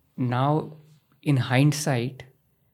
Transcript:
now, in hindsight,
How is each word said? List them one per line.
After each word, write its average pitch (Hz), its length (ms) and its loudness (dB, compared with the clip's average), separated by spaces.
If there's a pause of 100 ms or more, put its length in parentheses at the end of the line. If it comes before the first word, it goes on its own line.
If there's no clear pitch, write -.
(180)
now, 127 600 -2 (460)
in 143 140 2
hindsight, 127 840 0 (500)